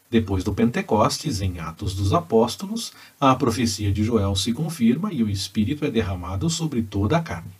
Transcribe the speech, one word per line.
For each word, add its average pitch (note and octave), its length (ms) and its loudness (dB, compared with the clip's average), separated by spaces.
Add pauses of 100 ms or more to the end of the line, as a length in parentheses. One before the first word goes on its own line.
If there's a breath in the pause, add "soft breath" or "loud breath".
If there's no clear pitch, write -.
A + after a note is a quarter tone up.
(100)
Depois F#2+ 340 2
do G#2+ 80 -2
Pentecostes, A#2 880 0
em F#2 180 -2
Atos E2 360 -6
dos F#2+ 180 0
Apóstolos, A3+ 800 0 (260 loud breath)
a C3+ 160 6
profecia A2 560 0
de G2 140 2
Joel G2+ 320 2
se A#2 160 -2
confirma D#3 640 0
e A#2+ 80 0
o G#2+ 80 0
Espírito G#2+ 520 -2
é D3+ 80 0
derramado F#2+ 600 -2
sobre D3+ 320 -2
toda G#2 340 0
a E3 60 2
carne. - 380 -10